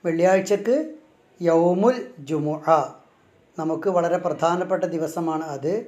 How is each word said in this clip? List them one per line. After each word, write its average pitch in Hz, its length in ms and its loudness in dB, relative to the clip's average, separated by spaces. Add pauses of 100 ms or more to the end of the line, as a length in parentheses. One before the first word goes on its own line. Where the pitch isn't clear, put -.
വെള്ളിയാഴ്ചക്ക് 190 720 2 (720)
യൗമുൽ 180 500 4 (300)
ജുമുഅ, 151 400 -2 (920)
നമുക്ക് 160 360 -2
വളരെ 175 300 0
പ്രധാനപ്പെട്ട 175 580 -2 (100)
ദിവസമാണ് 160 500 -4 (120)
അത്. 147 180 -4 (140)